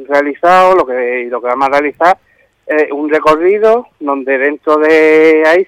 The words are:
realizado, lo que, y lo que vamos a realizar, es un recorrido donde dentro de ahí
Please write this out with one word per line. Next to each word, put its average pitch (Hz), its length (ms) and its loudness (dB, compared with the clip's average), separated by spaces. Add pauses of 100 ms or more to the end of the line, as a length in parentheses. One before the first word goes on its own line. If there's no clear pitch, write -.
realizado, 170 680 2
lo 165 100 0
que, 127 360 -4
y 120 80 -10
lo 120 120 -6
que 123 60 -8
vamos 131 200 -2
a 131 40 -8
realizar, 147 460 0 (480)
es 151 260 -2
un 147 180 -6
recorrido 180 800 0 (120)
donde 139 380 -4
dentro 147 400 -2
de 156 720 2
ahí 180 200 2